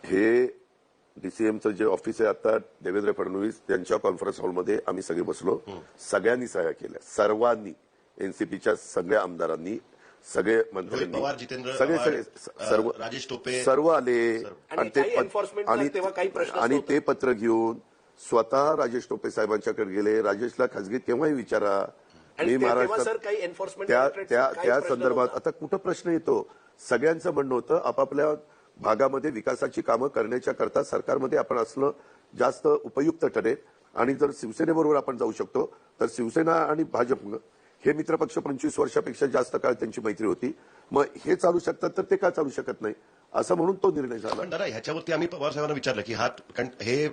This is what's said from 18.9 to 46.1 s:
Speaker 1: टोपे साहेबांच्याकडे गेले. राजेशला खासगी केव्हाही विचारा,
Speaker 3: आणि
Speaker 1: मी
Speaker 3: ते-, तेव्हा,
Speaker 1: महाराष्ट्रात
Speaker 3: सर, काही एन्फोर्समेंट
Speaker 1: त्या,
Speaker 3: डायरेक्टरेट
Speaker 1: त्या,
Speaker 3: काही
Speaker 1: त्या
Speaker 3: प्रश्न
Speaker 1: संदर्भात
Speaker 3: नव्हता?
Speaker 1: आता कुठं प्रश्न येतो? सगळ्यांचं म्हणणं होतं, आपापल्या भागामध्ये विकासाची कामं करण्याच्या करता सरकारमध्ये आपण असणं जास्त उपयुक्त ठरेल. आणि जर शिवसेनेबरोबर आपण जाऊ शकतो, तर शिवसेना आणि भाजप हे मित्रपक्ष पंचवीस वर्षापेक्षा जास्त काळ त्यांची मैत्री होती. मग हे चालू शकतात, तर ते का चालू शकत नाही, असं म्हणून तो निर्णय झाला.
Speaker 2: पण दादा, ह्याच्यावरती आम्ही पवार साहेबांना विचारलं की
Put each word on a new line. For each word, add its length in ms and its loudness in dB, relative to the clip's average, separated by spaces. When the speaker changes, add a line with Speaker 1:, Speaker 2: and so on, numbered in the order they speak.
Speaker 1:
टोपे 220 -4
साहेबांच्याकडे 600 0
गेले. 300 2
राजेशला 440 0
खासगी 320 -6
केव्हाही 360 0
विचारा, 540 0
Speaker 3:
आणि 80 0
Speaker 1:
मी 80 4
Speaker 3:
ते-, 40 0
तेव्हा, 160 4
Speaker 1:
महाराष्ट्रात 400 2
Speaker 3:
सर, 80 -8
काही 180 -2
एन्फोर्समेंट 460 -6
Speaker 1:
त्या, 120 4
Speaker 3:
डायरेक्टरेट 300 0
Speaker 1:
त्या, 180 4
Speaker 3:
काही 200 -2
Speaker 1:
त्या 120 4
Speaker 3:
प्रश्न 160 0
Speaker 1:
संदर्भात 320 2
Speaker 3:
नव्हता? 80 -4
Speaker 1:
आता 140 -2
कुठं 280 -4
प्रश्न 320 -4
येतो? 400 0
सगळ्यांचं 440 2
म्हणणं 220 0
होतं, 300 2
आपापल्या 400 2
भागामध्ये 540 2
विकासाची 500 -2
कामं 260 2
करण्याच्या 460 -2
करता 300 0
सरकारमध्ये 560 0
आपण 180 -2
असणं 340 -2
जास्त 280 2
उपयुक्त 580 2
ठरेल. 300 0
आणि 180 2
जर 200 2
शिवसेनेबरोबर 600 2
आपण 220 0
जाऊ 140 0
शकतो, 440 -4
तर 100 2
शिवसेना 440 0
आणि 300 2
भाजप 340 2
हे 80 4
मित्रपक्ष 420 0
पंचवीस 440 -2
वर्षापेक्षा 460 0
जास्त 380 0
काळ 100 2
त्यांची 280 -6
मैत्री 260 -2
होती. 240 -2
मग 120 4
हे 100 2
चालू 240 2
शकतात, 380 -2
तर 40 -2
ते 140 0
का 140 2
चालू 200 -2
शकत 320 -8
नाही, 120 -4
असं 220 2
म्हणून 200 2
तो 160 2
निर्णय 280 -4
झाला. 160 -4
Speaker 2:
पण 140 -6
दादा, 160 -4
ह्याच्यावरती 480 -4
आम्ही 140 0
पवार 240 -4
साहेबांना 220 -2
विचारलं 280 -2
की 120 -6